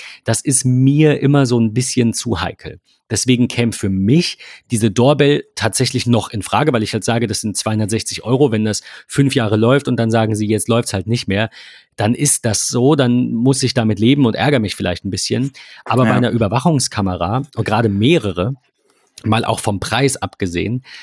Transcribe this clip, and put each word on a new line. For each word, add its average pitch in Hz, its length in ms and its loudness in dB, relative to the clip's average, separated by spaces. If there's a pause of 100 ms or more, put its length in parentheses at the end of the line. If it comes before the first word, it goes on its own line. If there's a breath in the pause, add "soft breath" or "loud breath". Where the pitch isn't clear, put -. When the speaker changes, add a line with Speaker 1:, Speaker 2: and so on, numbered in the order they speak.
(240 loud breath)
Speaker 1:
Das 113 160 0
ist - 240 0
mir 135 560 4
immer 139 240 4
so 120 160 2
ein 110 140 0
bisschen 120 400 0
zu 110 260 -4
heikel. 82 400 -10 (300)
Deswegen 120 360 2
käme 120 260 -2
für - 180 -4
mich 104 480 2 (320 loud breath)
diese 113 200 0
Doorbell 143 540 2 (100)
tatsächlich 113 520 -2
noch 120 240 0
in 104 120 -6
Frage, 143 300 0
weil 113 100 0
ich 104 120 -4
halt 110 100 -4
sage, 117 220 0
das - 160 -6
sind 107 120 -4
zweihundertsechzig 107 720 -4
Euro, 131 260 2
wenn 107 140 0
das 107 180 -2 (240 loud breath)
fünf 139 280 0
Jahre 110 220 2
läuft 123 320 2
und 123 100 0
dann 117 120 0
sagen 110 240 2
sie, 107 120 -2
jetzt 107 220 -2
läuft's 117 260 0
halt 95 120 -4
nicht 117 220 -4
mehr, 104 220 0 (460 loud breath)
dann 110 180 0
ist - 320 -2
das 107 200 -2
so, 123 300 2
dann 123 360 2
muss 127 300 0
ich 123 120 -2
damit 110 260 0
leben 135 240 4
und 110 100 2
ärgere 135 240 0
mich 104 160 -2
vielleicht 87 300 -4
ein 101 60 -6
bisschen. 117 420 -4 (320 loud breath)
Aber 120 200 0
Speaker 2:
Ja. 113 80 2
Speaker 1:
bei - 40 2
einer 120 140 2
Überwachungskamera, 110 1120 -2 (120)
und 110 100 -4
gerade 110 260 2
mehrere, 107 640 0 (680)
mal 110 220 0
auch - 160 -2
vom 104 200 -4
Preis 131 360 0
abgesehen, 95 680 -4 (200 loud breath)